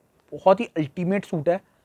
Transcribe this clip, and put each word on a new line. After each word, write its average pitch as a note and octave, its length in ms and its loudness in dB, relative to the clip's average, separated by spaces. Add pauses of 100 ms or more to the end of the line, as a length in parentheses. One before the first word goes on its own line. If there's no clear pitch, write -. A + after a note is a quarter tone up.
(340)
बहुत F#3+ 260 2
ही A#3 80 -4
अल्टीमेट F3 580 -4
सूट D#3+ 240 -2
है, F3+ 100 0 (260)